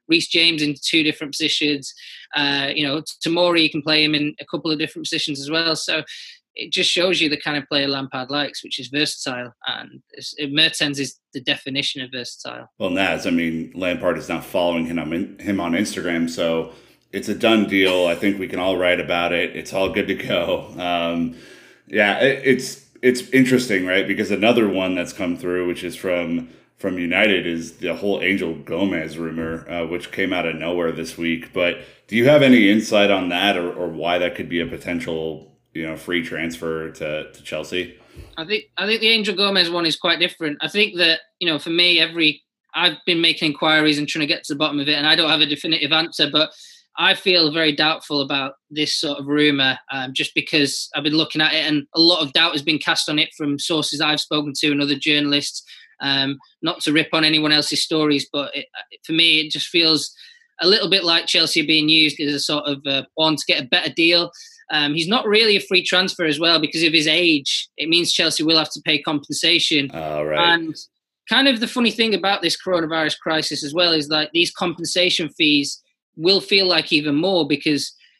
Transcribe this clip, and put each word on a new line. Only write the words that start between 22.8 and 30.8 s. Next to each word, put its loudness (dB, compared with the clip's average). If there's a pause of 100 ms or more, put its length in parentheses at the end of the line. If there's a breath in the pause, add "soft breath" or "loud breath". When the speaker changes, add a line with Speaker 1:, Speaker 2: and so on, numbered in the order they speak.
Speaker 2:
it's 4 (100)
interesting, 4
right? 0
Because -2
another 4
one 0
that's -4
come -4
through, -2
which -4
is -8
from, -2 (280 loud breath)
from -4
United, 2
is -6
the -4
whole -2
Angel 0
Gomez -4
rumor, -8
uh, -6
which -8
came -2
out -2
of -4
nowhere -2